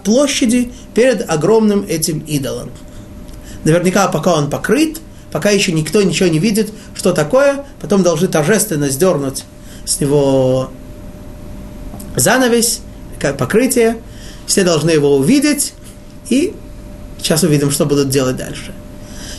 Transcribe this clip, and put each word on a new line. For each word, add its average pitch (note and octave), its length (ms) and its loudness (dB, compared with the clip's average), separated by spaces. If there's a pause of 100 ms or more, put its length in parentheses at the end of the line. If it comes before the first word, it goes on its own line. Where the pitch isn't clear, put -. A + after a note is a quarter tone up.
площади B3 680 2 (220)
перед A#3 360 2
огромным G3+ 580 4
этим D#3+ 320 -2
идолом. B2+ 520 -6 (920)
Наверняка, F3 440 4
пока E3+ 260 2
он D3 160 0
покрыт, C#4+ 500 0 (320)
пока F3 180 0
еще G3+ 220 2
никто D#3+ 300 2
ничего F3+ 280 2
не D#3 100 2
видит, G#3 320 0 (240)
что F#3 180 0
такое, C4+ 520 2 (140)
потом F#3+ 240 2
должны E3+ 240 2
торжественно C#3+ 640 0
сдернуть C#3 540 0 (420)
с - 140 -4
него C3+ 720 2 (1400)
занавес, A#3 680 2 (380)
как D3 180 -2
покрытие, A3+ 600 2 (500)
все G3 160 2
должны E3+ 280 2
его C#3+ 240 4
увидеть, C#4 580 2 (560)
и D#4 240 2 (680)
сейчас D#3+ 240 0
увидим, D3 280 4
что D#3 140 0
будут C#3+ 240 2
делать B2+ 260 0
дальше. - 380 -12 (640)